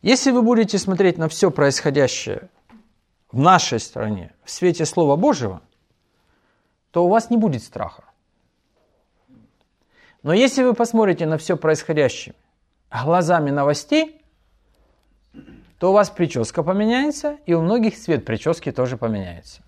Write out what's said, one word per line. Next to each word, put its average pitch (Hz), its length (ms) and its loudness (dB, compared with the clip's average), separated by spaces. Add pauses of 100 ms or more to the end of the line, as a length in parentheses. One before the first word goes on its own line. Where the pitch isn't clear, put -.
Если 254 300 2
вы 240 120 4
будете 226 340 2
смотреть 180 400 2
на 160 100 -2
все 180 220 2
происходящее 139 960 0 (840)
в 113 80 -4
нашей 156 400 4
стране 107 520 -8 (120)
в - 80 -18
свете 170 340 0
Слова 147 300 2
Божьего, 147 460 -2 (1300)
то 170 140 0
у 175 40 2
вас 226 220 2
не 240 60 2
будет 175 260 0
страха. - 400 -12 (2250)
Но 143 100 -2
если 254 320 2
вы 247 120 2
посмотрите 208 500 0
на 156 140 -2
все 165 180 -2
происходящее 151 800 -2 (560)
глазами 156 580 0
новостей, 147 720 -2 (1600)
то 180 100 0
у 190 40 2
вас 202 160 4
прическа 147 540 -4
поменяется, 254 800 -2
и 175 80 0
у 165 80 0
многих 214 360 0
цвет 147 280 -4
прически 143 460 -4
тоже 127 260 -4
поменяется. 98 720 -8